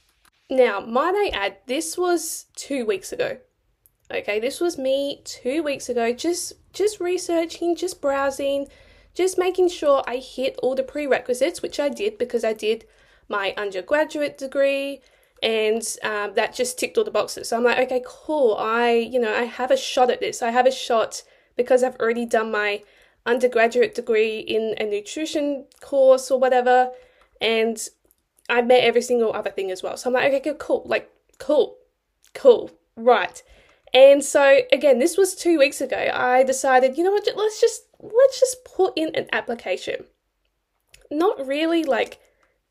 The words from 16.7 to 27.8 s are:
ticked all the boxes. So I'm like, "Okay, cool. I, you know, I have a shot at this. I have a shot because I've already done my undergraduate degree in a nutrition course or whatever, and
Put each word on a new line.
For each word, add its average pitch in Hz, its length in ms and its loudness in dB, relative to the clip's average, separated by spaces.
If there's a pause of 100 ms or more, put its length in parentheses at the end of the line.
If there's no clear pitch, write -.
ticked - 200 -6
all 226 60 4
the 208 80 -8
boxes. - 380 -4
So 233 80 -2
I'm 233 60 0
like, 240 160 2
"Okay, 254 260 -2
cool. 277 520 0
I, 233 340 0
you 233 280 0
know, 220 140 0
I 220 100 0
have 233 280 -4
a 269 60 4
shot 254 320 2
at - 100 0
this. - 220 -6
I 233 100 -2
have 247 140 4
a 262 60 2
shot - 520 -2 (320)
because 247 280 2
I've 247 140 -2
already 233 280 -2
done 226 260 -2
my 208 320 -4 (420)
undergraduate 233 720 2
degree 220 440 0
in 220 380 -4
a 220 80 -4
nutrition 285 800 -4 (140)
course 262 500 4
or 262 100 0
whatever, 254 520 4 (480)
and 226 500 -2 (600)